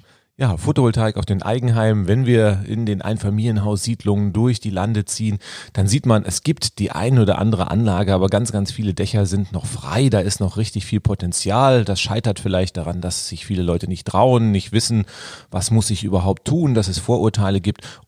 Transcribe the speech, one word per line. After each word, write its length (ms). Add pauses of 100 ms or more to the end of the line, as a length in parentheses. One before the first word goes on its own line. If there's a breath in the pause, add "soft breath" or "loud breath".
(380 soft breath)
Ja, 180
Photovoltaik 600
auf 100
den 160
Eigenheimen, 640
wenn 180
wir 420
in 200
den 160
Einfamilienhaussiedlungen 1300
durch 280
die 100
Lande 340
ziehen, 340 (340 loud breath)
dann 160
sieht 180
man, 180
es 180
gibt 360
die 120
ein 280
oder 200
andere 320
Anlage, 440
aber 140
ganz, 240
ganz 180
viele 240
Dächer 320
sind 260
noch 140
frei. 420
Da 120
ist 180
noch 200
richtig 280
viel 140
Potenzial. 840
Das 160
scheitert 380
vielleicht 380
daran, 240
dass 280
sich 160
viele 180
Leute 260
nicht 180
trauen, 460
nicht 200
wissen, 340 (440 loud breath)
was 200
muss 200
ich 140
überhaupt 400
tun, 300
dass 120
es 120
Vorurteile 600
gibt. 200 (280 loud breath)